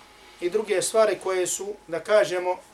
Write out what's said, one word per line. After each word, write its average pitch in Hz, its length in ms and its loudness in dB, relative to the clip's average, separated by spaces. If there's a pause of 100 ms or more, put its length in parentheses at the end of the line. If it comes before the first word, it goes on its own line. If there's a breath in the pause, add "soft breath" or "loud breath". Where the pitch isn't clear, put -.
(400)
i 175 100 -2
druge 202 320 0
stvari 214 400 2
koje 180 240 -2
su, 196 280 -6 (120)
da 165 140 -6
kažemo, 180 560 2 (180)